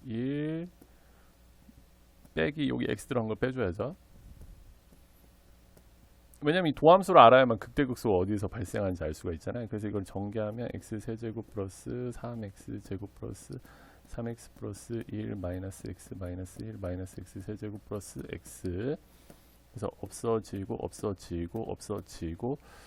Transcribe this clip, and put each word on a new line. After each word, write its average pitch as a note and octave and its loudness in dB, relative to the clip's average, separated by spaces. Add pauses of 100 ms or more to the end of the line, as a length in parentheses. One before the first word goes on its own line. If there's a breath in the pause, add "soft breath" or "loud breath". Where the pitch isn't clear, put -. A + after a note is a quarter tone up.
일 D3 -4 (1600 soft breath)
빼기 D3+ 0
여기 B2 0
x A#2+ -4
들어간 A2+ 0
걸 A2 -2
빼줘야죠. B2 -2 (2500)
왜냐면 E3 4
이 - 2
도함수를 F3 10
알아야만 B2 12
극대극소가 B2 2
어디서 G2 2
발생하는지 G2 -2
알 D#2 -2
수가 F2+ -6
있잖아요. A2 -6
그래서 G#2+ -4
이걸 G2+ -2
전개하면 G#2+ -4
x - -8
세제곱 A2+ -8
플러스 A#2+ -6
삼 A#2+ -8
x G#2 -10
제곱 G2 -8
플러스 - -10 (540 loud breath)
삼 A#2 -6
x A#2 -12
플러스 A2 -8
일 G#2+ -4
마이너스 F#2 -6
x - -12
마이너스 F#2 -8
일 A2 -10
마이너스 F#2 -6
x G2 -12
세제곱 G#2 -8
플러스 G2 -8
x. G2 -4 (760 loud breath)
그래서 G2+ -6 (120)
없어지고, G#2 -4
없어지고, - -4
없어지고, G2+ -6 (280 loud breath)